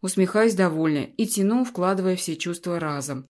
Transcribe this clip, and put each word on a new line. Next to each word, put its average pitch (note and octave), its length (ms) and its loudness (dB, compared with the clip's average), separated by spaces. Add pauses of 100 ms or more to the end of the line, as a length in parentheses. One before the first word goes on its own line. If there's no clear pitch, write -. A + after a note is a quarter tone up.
Усмехаюсь G3 540 2
довольно D#3+ 500 2
и - 220 -2
тяну, A3 380 2
вкладывая F#3 520 -2
все F3 180 -6
чувства E3+ 460 -6
разом. C#3+ 500 -6